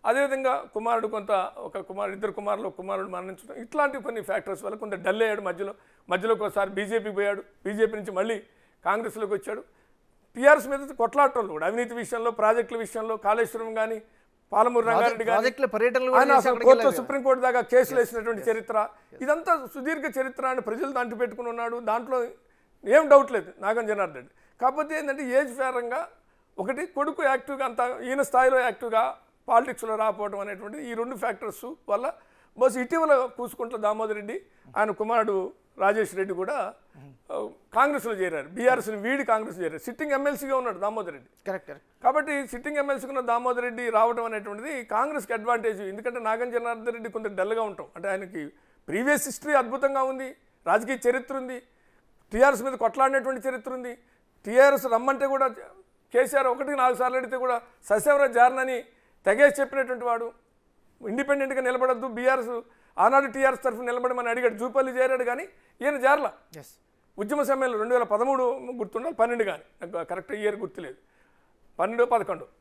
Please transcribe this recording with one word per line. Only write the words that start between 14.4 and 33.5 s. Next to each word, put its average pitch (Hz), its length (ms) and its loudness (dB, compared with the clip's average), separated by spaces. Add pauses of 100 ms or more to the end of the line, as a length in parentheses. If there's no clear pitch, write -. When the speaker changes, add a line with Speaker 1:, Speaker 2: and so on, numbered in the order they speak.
Speaker 1:
పాలమూరు 233 320 4
Speaker 2:
ప్రాజెక్ట్ 226 180 4
Speaker 1:
రంగారెడ్డి 226 220 0
కానీ, 226 120 2
Speaker 2:
ప్రాజెక్టుల 254 280 0
పర్యటనలు 240 460 0
కూడా 254 100 8
Speaker 1:
ఆయన 277 80 6
అసలు 277 100 8
Speaker 2:
చేశాడు 247 160 4
Speaker 1:
కోర్టు, 233 140 4
Speaker 2:
అక్కడికి 247 180 10
వెళ్ళాడు. 269 100 4
Speaker 1:
సుప్రీంకోర్టు 262 460 0
దాకా 247 180 2
కేసులు 247 400 4
Speaker 2:
ఎస్, 233 140 0
Speaker 1:
వేసినటువంటి 226 260 -4
Speaker 2:
ఎస్. 226 80 -2
Speaker 1:
చరిత్ర, 220 400 0 (240)
Speaker 2:
ఎస్. - 100 -12
Speaker 1:
ఇదంతా 302 520 0
సుదీర్ఘ 285 280 -4 (180)
చరిత్ర 262 260 -4
అని 262 140 0
ప్రజలు 233 320 -6
దాంట్లో 240 240 -4
పెట్టుకుని 233 320 -4
ఉన్నాడు. 233 320 -6
దాంట్లో 233 440 -2 (600)
ఏం 294 240 6
డౌట్ 277 240 6
లేదు 185 260 -6
నాగం 220 280 -2
జనార్దన్ 202 280 -4
రెడ్డి. 131 180 -16 (300)
కాకపోతే 294 360 0
ఏంటంటే 285 260 -4
ఏజ్ 254 320 2
ఫేరంగా 254 520 -4 (500)
ఒకటి 262 280 -4
కొడుకు 294 360 -4
యాక్టివ్గా 269 420 0
అంత 247 380 -2
ఈయన 269 200 -2
స్థాయిలో 262 360 4
యాక్టివ్గా 226 600 0 (300)
పాలిటిక్స్లో 226 480 2
రాకపోవడం 208 420 -2
అనేటువంటి 202 400 -10
ఈ 240 160 -8
రెండు 240 220 -6
ఫ్యాక్టర్స్ 220 580 -6 (140)
వల్ల 240 240 0 (460)
బస్ 247 180 4
ఇటీవల 262 600 4
కూసుకుంట్ల 240 400 -8